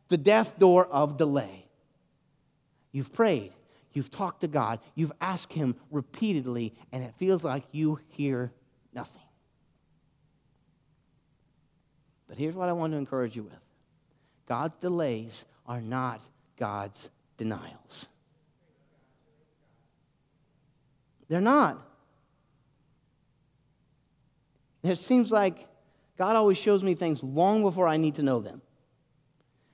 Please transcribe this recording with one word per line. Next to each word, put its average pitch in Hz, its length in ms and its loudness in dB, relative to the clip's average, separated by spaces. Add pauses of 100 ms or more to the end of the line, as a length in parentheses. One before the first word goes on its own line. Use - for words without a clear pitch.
the 175 100 4
death 214 400 4
door 180 280 8
of 147 320 0
delay. 127 480 -2 (1300)
You've 135 200 -8
prayed. 151 400 0 (400)
You've 135 180 -6
talked - 300 -6
to 165 80 -2
God. 117 320 -2 (140)
You've 156 260 -4
asked 185 320 -6
him 139 240 -2 (140)
repeatedly, 127 840 -4 (180)
and 127 100 -8
it 120 140 -14
feels 185 280 0
like 139 280 -4
you 151 360 -2
hear 131 440 -4 (400)
nothing. - 300 -16 (3000)
But - 120 -18
here's 156 160 -4
what 185 140 -2
I 175 40 0
want 160 200 -2
to 151 40 -4
encourage 127 400 -4
you 110 60 -8
with. - 180 -18 (840)
God's 139 300 -4
delays 131 680 -4 (220)
are 120 140 -8
not 120 400 -6 (360)
God's 101 540 -8 (260)
denials. - 720 -10 (3250)
They're 170 120 0
not. 233 420 4 (3000)
It 180 140 0
seems 240 360 2
like 202 340 0 (500)
God 202 200 0
always 202 220 4
shows 202 240 2
me 185 120 0
things 156 280 -2
long 175 400 2
before 185 260 2
I 156 80 2
need 156 200 0
to 151 60 -4
know 131 180 2
them. 92 220 -14 (1120)